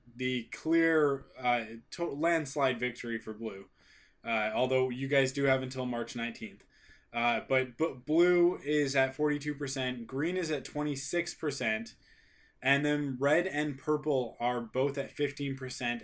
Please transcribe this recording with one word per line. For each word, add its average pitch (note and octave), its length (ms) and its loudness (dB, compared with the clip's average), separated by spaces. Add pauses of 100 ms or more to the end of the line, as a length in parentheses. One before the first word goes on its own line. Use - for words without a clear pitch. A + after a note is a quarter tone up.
(140)
the B2+ 380 -4
clear, D#3+ 720 2 (180)
uh, B2 200 2 (300)
to-, E3+ 200 -4
landslide C#3+ 720 0
victory A#2 360 -2
for A2+ 160 -8
Blue, G#2 320 -8 (600)
uh, A2 280 0
although C3 360 2
you B2+ 180 -4
guys C3+ 240 4
do C#3 140 -2
have C3+ 160 4
until C3 240 -4
March A#2+ 300 -4
nineteenth. A2+ 480 -8 (500)
Uh, A#2 340 2
but, C3 300 0
but C#3+ 280 -2
Blue F3 600 4
is C#3+ 300 2
at C3+ 200 2
forty-two D3 400 0
percent, C3 520 -4
Green D3+ 280 -2
is E3+ 160 -2
at C3+ 140 -2
twenty-six D3 680 -4
percent, A2+ 640 -4 (680)
and C#3 220 4
then D3 340 0
Red D3 300 4
and D3 300 -2
Purple C#3 640 0
are B2 180 0
both C3 380 -2
at C#3 140 -4
fifteen C#3 440 -2
percent B2+ 480 -6